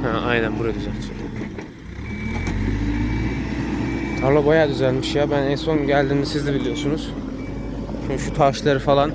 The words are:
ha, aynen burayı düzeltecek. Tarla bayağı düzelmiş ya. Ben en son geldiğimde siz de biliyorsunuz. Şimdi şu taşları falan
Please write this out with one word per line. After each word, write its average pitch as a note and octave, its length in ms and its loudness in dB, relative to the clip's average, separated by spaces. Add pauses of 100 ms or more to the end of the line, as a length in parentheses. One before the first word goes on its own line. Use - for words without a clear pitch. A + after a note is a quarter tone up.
ha, A2+ 240 0
aynen A2+ 320 2
burayı A2+ 160 0
düzeltecek. G#2+ 360 -4 (3000)
Tarla C#3 240 4
bayağı D3+ 240 6
düzelmiş C3 460 0
ya. C#3+ 160 2
Ben C#3+ 120 2
en C#3 120 2
son D3 320 0
geldiğimde C#3 380 4
siz C#3+ 220 -2
de C#3 60 0
biliyorsunuz. C3 560 -2 (960)
Şimdi C3+ 140 -2
şu - 120 -4
taşları C#3 460 4
falan C#3+ 360 4